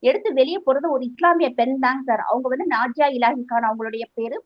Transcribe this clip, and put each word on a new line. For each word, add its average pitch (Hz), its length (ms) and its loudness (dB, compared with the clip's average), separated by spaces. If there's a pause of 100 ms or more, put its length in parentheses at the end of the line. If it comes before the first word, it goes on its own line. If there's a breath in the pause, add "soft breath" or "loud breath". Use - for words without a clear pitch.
எடுத்து 381 300 2
வெளியே 269 260 2
போறது 277 320 0
ஒரு 254 140 -2
இஸ்லாமிய 330 500 2
பெண் 254 240 0
தாங்க 262 280 0
சார். 226 160 0
அவங்க 254 260 -2
வந்து 269 200 -4
நாஜியா 254 420 0
இலாஹி 240 340 0
கான் 233 240 0
அவங்களுடைய 226 460 -6
பேரு. 226 320 -6